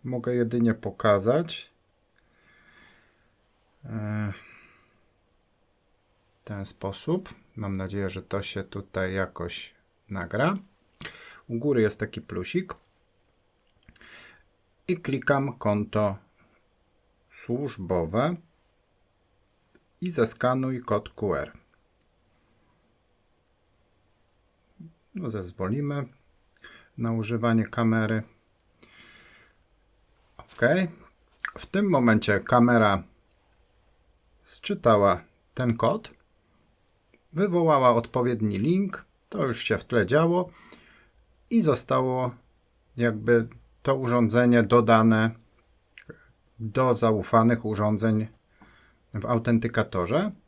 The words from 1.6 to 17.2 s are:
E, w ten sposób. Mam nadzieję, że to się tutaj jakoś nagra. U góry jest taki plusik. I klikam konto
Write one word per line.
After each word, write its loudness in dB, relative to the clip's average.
E, -6
w -20
ten -10
sposób. -8
Mam -8
nadzieję, -6
że -12
to -6
się -10
tutaj -8
jakoś -8
nagra. -4
U -6
góry 2
jest 0
taki -8
plusik. -8
I -2
klikam -2
konto -2